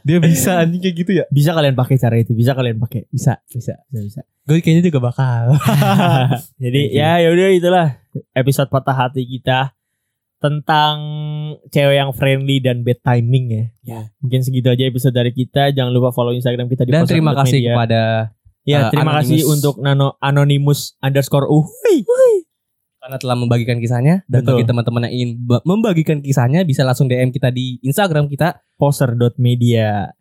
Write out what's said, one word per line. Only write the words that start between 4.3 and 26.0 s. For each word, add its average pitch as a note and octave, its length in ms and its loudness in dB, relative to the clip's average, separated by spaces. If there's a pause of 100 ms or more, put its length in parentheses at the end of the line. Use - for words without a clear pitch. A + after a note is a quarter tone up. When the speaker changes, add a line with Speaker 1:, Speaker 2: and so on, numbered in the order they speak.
Speaker 1:
Gue D#3 160 2
kayaknya E3+ 240 2
juga D3+ 180 2
bakal. B2 540 0 (480)
Speaker 2:
<laughs> B2+ 560 0
Jadi, B2+ 240 -2
Speaker 1:
Thank B2+ 80 -4
you. C#3+ 80 2
Speaker 2:
ya, D#3 180 2
ya E3+ 120 4
udah, F3+ 200 4
itulah F3+ 360 4 (440)
episode C3 380 0
patah C3+ 260 -2
hati C3 300 -2
kita C3 480 -4 (640)
tentang D3+ 600 0 (720)
cewek C#3 300 2
yang C#3 160 -2
friendly C3+ 480 0
dan B2 240 -2
bad A#2+ 160 -2
timing B2 480 0
ya. A2+ 160 -4 (180)
Speaker 3:
Ya. A2+ 180 -14 (200)
Speaker 2:
Mungkin C3 220 -2
segitu B2+ 260 -2
aja B2 160 0
episode B2+ 300 -2
dari A#2+ 180 -2
kita. C#3 400 -2
Jangan C3 160 -2
lupa B2 240 0
follow A#2+ 200 -2
Instagram B2 360 -4
kita B2+ 160 -2
di B2 60 -4
Speaker 1:
Dan D#3 100 2
Speaker 2:
poster E3+ 160 0
dot - 0 -
media. - 0 -
Speaker 1:
terima D#3 180 0
kasih C3+ 280 2
kepada, A#2 400 0 (600)
Speaker 2:
Ya, C#3+ 160 0
Speaker 1:
eh, B2 120 2
Speaker 2:
terima D3+ 240 0
kasih D3+ 240 2
Speaker 1:
Anonymous. D#3 160 2
Speaker 2:
untuk C#3+ 240 0
Nano-, C#3 400 0
Anonymous C#3+ 640 2 (180)
underscore C#3 480 0
uhuy. E3 500 2 (1000)
Speaker 1:
Karena C3 200 -14
telah B2 200 -2
membagikan A#2+ 420 0
kisahnya. B2 460 0
Dan B2 180 0
Speaker 2:
Betul. A#2+ 120 0
Speaker 1:
bagi A#2 120 2
teman-teman A#2+ 360 -2
yang A#2 120 -6
ingin B2 240 -4
ba-, A#2+ 240 0
membagikan E3+ 580 0